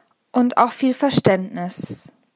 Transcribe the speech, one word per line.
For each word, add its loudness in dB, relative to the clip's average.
und 2
auch 4
viel 0
Verständnis. -2